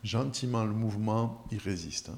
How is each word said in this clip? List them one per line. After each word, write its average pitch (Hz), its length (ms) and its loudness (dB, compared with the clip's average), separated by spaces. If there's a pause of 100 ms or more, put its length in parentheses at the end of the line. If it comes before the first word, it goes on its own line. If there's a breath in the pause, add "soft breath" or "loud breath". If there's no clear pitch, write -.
gentiment 120 600 2
le 107 100 2
mouvement, 110 760 2
il 107 80 -2
résiste, 85 500 -4
hein. - 80 -8